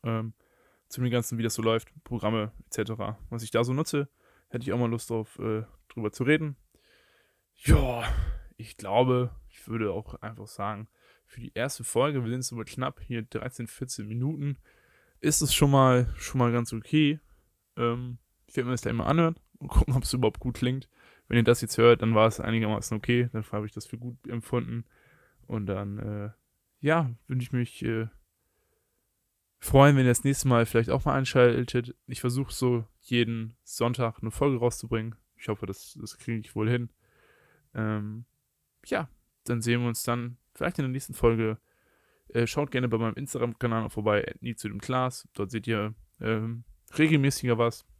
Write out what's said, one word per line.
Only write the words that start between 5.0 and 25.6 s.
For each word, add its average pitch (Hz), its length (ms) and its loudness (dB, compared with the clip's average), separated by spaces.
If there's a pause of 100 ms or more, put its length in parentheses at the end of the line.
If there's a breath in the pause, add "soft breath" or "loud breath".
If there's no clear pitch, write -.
drauf, 110 260 -6
äh, 110 260 -4 (240)
drüber 107 240 -6
zu - 120 -6
reden. 151 320 0 (1000 soft breath)
Ja, 123 500 4 (540 loud breath)
ich - 180 -16
glaube, 123 600 2 (140)
ich - 180 -20
würde 110 240 -2
auch 104 240 -8
einfach 107 320 -14
sagen, 104 400 -8 (400 soft breath)
für - 140 -20
die - 120 -14
erste 120 300 -6
Folge, 135 400 0
wir 113 80 -4
sind 127 120 -4
so 123 120 -8
bei 113 80 -8
knapp - 380 -8
hier 120 200 -8
dreizehn, 117 460 -8
vierzehn 117 400 -10
Minuten, 139 500 -4 (600 soft breath)
ist 151 220 0
es 143 120 0
schon 143 160 4
mal, 131 460 6
schon - 240 -4
mal 120 120 4
ganz 117 220 -2
okay. 151 460 2 (580)
Ähm, 120 400 -2 (300)
ich - 80 -16
werde 123 100 -2
mir 127 80 -2
das 120 80 -2
gleich - 140 -2
mal 117 100 -2
anhören 165 300 2 (240)
und 143 80 -12
gucken, - 260 4
ob 127 100 2
es - 100 -4
überhaupt 120 260 2
gut 123 160 -4
klingt. 127 340 -2 (380 soft breath)
Wenn 120 100 2
ihr 117 60 6
das 120 180 4
jetzt - 160 -4
hört, 117 240 8
dann 113 140 2
war 110 100 8
es 113 140 2
einigermaßen 110 580 -2
okay, 120 340 0
dann 110 200 -6
habe 104 160 -4
ich - 60 -14
das - 120 -12
für - 140 -14
gut 123 280 -12
empfunden. 117 580 -4 (600 soft breath)
Und 104 220 -6